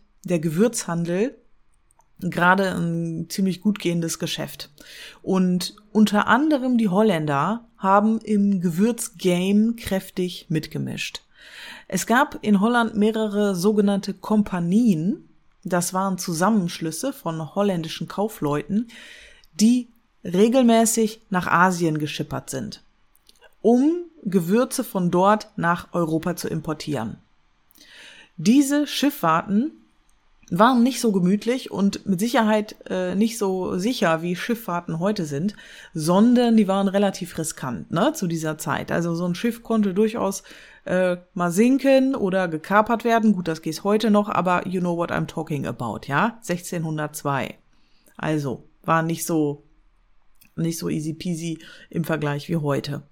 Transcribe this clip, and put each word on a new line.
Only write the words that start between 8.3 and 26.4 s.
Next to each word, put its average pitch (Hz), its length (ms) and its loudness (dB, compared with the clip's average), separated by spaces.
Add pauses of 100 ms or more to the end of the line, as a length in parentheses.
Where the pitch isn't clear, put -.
Gewürzgame 190 1160 0
kräftig 190 720 -6
mitgemischt. 143 760 -6 (680)
Es - 180 -4
gab 269 360 2
in 208 180 4
Holland 233 340 2
mehrere 208 600 0
sogenannte 202 580 0
Kompanien, 196 1120 0 (360)
das 175 280 -2
waren 185 240 -2
Zusammenschlüsse 175 960 -2
von 160 440 -8
holländischen 175 500 -2
Kaufleuten, 190 800 -4 (680)
die 240 360 2 (340)
regelmäßig 226 1080 2
nach 180 180 -2
Asien 170 500 2
geschippert 147 500 -6
sind, - 360 -10 (760)
um 285 440 4 (180)
Gewürze 202 600 0
von 175 260 -2
dort 196 460 2
nach 170 360 -2
Europa 165 440 -2
zu - 120 -8